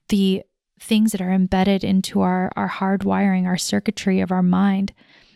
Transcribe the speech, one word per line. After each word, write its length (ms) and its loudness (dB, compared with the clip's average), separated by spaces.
the 360 0
things 320 0
that 80 -4
are 120 -2
embedded 520 2
into 380 0
our, 340 0
our 140 -4
hardwiring, 760 0
our 120 0
circuitry 640 -2
of 100 -2
our 100 0
mind 520 2